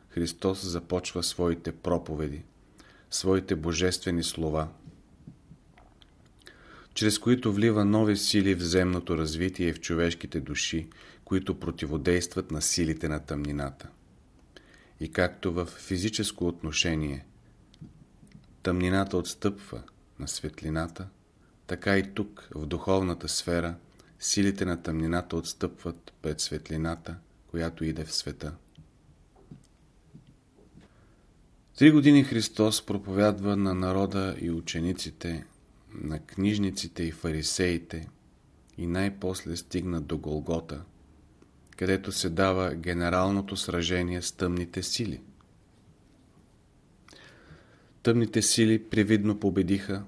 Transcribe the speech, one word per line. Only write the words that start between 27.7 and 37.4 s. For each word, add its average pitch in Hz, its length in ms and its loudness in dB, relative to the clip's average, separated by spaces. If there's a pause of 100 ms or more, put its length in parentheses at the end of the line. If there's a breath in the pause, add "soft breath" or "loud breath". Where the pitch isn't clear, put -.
иде 78 200 -4
в - 80 -10
света. 76 420 -6 (3250 soft breath)
Три 151 140 12
години 143 320 8
Христос 110 600 0
проповядва 101 720 2
на 98 180 2
народа 95 680 0
и 85 100 -2
учениците, 82 920 -4 (480)
на 78 260 -8
книжниците 98 840 -2
и 82 80 -2
фарисеите 82 1000 -2 (680)